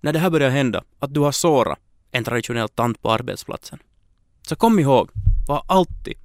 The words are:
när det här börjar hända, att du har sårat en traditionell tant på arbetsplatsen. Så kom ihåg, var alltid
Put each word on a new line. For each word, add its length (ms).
när 120
det 60
här 120
börjar 200
hända, 320
att 160
du 60
har 120
sårat 460
en 140
traditionell 440
tant 340
på 80
arbetsplatsen. 680
Så 80
kom 220
ihåg, 320
var 180
alltid 480